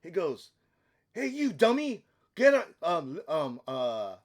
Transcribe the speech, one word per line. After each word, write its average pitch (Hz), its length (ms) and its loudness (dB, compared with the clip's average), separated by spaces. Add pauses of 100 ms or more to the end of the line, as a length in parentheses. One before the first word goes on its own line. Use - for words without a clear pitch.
He 160 60 -18
goes, 165 420 -4 (600)
Hey, 262 140 -6
you 269 260 -2
dummy, 240 500 2 (320)
get 269 180 6
a, 254 120 2 (160)
um, 160 460 -2
um, 139 400 -2
uh 117 580 -4